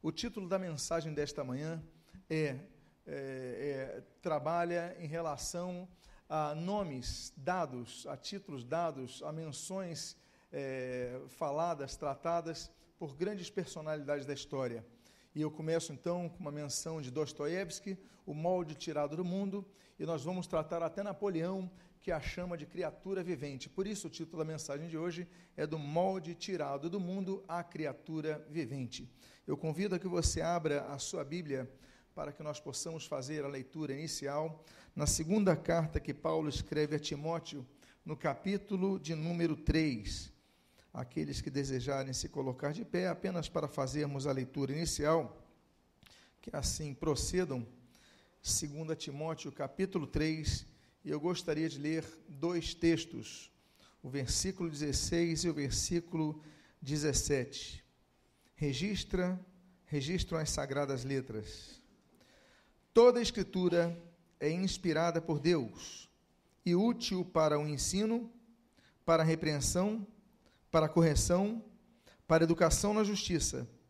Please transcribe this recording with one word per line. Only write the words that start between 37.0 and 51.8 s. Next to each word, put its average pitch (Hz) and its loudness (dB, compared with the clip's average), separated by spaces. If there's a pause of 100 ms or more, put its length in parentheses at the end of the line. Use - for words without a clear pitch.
no 156 -4
capítulo 190 0
de 151 -2
número 165 2
três. 151 0 (600)
Aqueles 143 -4
que - -6
desejarem 135 -2
se - -4
colocar 135 -2
de 196 -4
pé, 185 0
apenas 175 -2
para 151 0
fazermos 139 -2
a 139 2
leitura 135 0
inicial, 151 2 (1000)
que - -12
assim 147 -2
procedam, 135 0 (760)
segunda 156 0
Timóteo, 151 -6
capítulo 175 -2
três, 156 0 (360)
e 151 -10
eu 151 0
gostaria 160 0
de 139 -8
ler 151 0 (240)